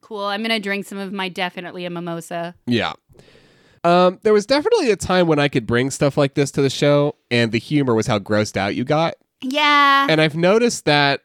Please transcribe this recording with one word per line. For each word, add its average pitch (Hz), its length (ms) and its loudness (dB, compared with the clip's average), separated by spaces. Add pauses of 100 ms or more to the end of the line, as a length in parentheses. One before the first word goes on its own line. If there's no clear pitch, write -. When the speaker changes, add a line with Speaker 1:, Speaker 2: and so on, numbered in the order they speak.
Speaker 1:
Cool. 208 220 -10
I'm 202 180 -4
gonna 226 180 -4
drink 196 260 -6
some 202 120 -14
of 196 160 -10
my 190 160 -6
definitely 180 560 -10
a 175 40 -10
mimosa. 170 680 -10 (100)
Speaker 2:
Yeah. 101 280 -2 (880)
Um, 180 400 4
there 214 100 2
was 208 140 2
definitely 302 440 2
a 196 40 4
time 180 320 0
when 156 120 2
I 143 80 2
could 127 200 -2
bring 123 240 0
stuff - 260 0
like 143 160 0
this 143 180 0
to 147 120 -2
the 135 80 2
show, 143 440 2 (140)
and 120 220 2
the 113 80 0
humor 139 340 0
was 110 140 0
how 113 100 0
grossed 107 400 -2
out 98 180 -2
you 107 80 -4
got. 151 300 -2 (280)
Speaker 1:
Yeah. 285 680 2
Speaker 2:
And 156 100 2
I've 156 160 2
noticed 208 500 2
that 143 400 2